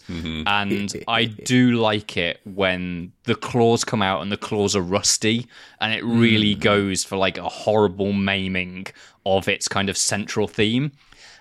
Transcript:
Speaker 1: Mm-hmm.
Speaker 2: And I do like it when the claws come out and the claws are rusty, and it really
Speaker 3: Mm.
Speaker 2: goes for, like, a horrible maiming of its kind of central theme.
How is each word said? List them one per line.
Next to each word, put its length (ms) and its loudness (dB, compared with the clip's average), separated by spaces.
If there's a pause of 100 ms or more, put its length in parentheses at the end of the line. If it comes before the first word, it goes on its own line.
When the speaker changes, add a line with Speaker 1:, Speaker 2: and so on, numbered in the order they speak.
Speaker 1:
Mm-hmm. 380 -8
Speaker 2:
And 640 -2
I 160 0
do 480 2
like 420 0
it 300 -2
when 640 -2 (140)
the 100 0
claws 480 2
come 180 -2
out 200 0
and 100 -6
the 60 -2
claws 400 0
are 40 2
rusty, 640 0 (340)
and 120 0
it 120 -4
really 500 4
Speaker 3:
Mm. 60 -6
Speaker 2:
goes 420 2
for, 140 -6
like, 200 2
a 120 -6
horrible 640 2
maiming 720 -2 (380)
of 240 2
its 180 -2
kind 220 -2
of 80 -4
central 500 -2
theme. 460 0 (480)